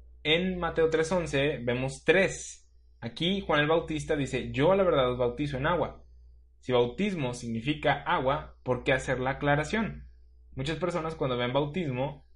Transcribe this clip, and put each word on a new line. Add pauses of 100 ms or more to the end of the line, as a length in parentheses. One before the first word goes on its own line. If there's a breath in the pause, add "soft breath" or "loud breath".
(220)
En
Mateo
tres
once
vemos
tres. (300)
Aquí
Juan
el
Bautista
dice,
"Yo
a
la
verdad
os
bautizo
en
agua". (560)
Si
bautismo
significa
agua,
¿por
qué
hacer
la
aclaración? (480)
Muchas
personas
cuando
ven
bautismo (100)